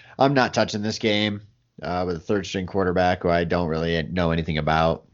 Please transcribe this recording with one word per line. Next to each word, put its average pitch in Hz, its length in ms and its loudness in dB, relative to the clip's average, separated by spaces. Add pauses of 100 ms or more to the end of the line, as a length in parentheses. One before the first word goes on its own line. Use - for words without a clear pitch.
(180)
I'm 139 160 4
not 127 180 2
touching 110 300 0
this 107 160 -4
game, 104 440 0 (380)
uh, 90 260 -4
with 90 100 -4
a 80 40 -10
third 98 260 -2
string 92 200 -6
quarterback 90 560 2
who 90 80 0
I 85 140 2
don't 87 240 0
really 82 340 -2
know 85 300 0
anything 82 260 -2
about, 80 560 2